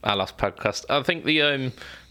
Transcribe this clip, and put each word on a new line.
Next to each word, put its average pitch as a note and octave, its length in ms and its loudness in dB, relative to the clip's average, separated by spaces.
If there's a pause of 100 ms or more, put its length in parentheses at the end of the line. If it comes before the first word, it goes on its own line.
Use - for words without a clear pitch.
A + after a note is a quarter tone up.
our G#2 100 4
last F#2+ 220 -2
podcast. - 520 -2
I C#3 140 2
think E3+ 220 -2
the, D3+ 160 4
um, C3+ 320 0 (380)